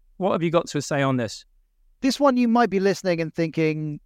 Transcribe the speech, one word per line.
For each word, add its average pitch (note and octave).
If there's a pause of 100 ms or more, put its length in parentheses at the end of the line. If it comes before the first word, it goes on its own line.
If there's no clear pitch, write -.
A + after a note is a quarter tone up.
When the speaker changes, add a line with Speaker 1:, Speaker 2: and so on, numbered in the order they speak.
(180)
Speaker 1:
What F#3
have E3
you E3+
got E3
to C#3+
say C#3+
on C3+
this? A#2 (560)
Speaker 2:
This C4
one, C#4
you B3
might A#3
be F#3+
listening F#3
and D#3+
thinking, D#3